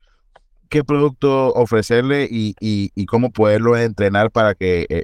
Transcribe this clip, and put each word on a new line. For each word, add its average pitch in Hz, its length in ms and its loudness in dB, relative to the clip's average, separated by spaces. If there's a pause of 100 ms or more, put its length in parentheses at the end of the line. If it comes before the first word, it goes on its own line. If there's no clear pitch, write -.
(680)
qué 151 140 0
producto 135 720 0
ofrecerle 120 760 0
y, 110 300 -4
y, 101 360 -4
y 101 100 -4
cómo 120 260 0
poderlo 110 460 2
entrenar 104 540 0
para 107 240 0
que, 90 340 -2
eh, 82 140 -4